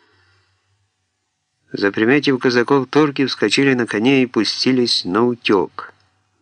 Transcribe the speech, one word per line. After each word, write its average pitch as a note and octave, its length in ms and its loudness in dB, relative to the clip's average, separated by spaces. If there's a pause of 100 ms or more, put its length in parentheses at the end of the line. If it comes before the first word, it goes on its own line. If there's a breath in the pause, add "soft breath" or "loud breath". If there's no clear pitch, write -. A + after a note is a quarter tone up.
(1700 soft breath)
Заприметив B2 680 0
казаков, B2+ 500 0
турки C#3+ 380 0
вскочили C3 480 0
на A#2+ 120 -2
коней B2+ 360 2
и A#2+ 40 0
пустились A#2+ 800 -2
на G2+ 220 0
утек. - 640 -2 (500)